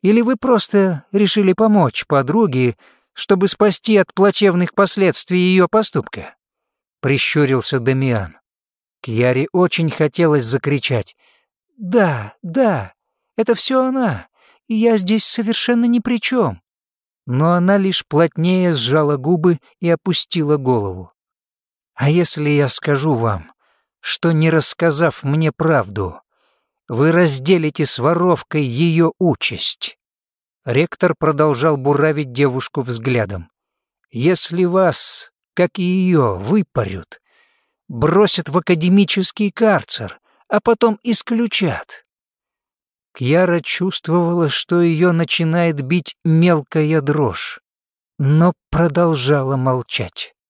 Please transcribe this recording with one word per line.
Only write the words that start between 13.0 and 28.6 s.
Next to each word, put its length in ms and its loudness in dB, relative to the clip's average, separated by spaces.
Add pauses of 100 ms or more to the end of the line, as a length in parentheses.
это 180 0
все 300 0
она, 440 -2 (400)
и 60 -4
я 220 2
здесь 280 0
совершенно 640 0
ни 120 2
при 220 -2
чем». 420 -2 (640)
Но 260 0
она 240 2
лишь 300 -2
плотнее 680 2
сжала 440 0
губы 420 0 (220)
и 100 0
опустила 680 0
голову. 560 -2 (840)
«А 140 0
если 400 0
я 200 2
скажу 460 -2
вам, 380 -4 (480)
что, 320 -2
не 160 2
рассказав 760 0
мне 280 0
правду, 680 -2 (680)
вы 240 0
разделите 720 0
с 140 -2
воровкой 680 0